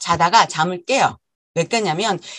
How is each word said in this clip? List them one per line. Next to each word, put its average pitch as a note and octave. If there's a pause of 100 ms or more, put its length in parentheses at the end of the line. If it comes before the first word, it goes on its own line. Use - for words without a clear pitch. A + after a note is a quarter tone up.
자다가 E3+
잠을 F3
깨요. A3 (380)
왜 E3
깨냐면 G3+ (180)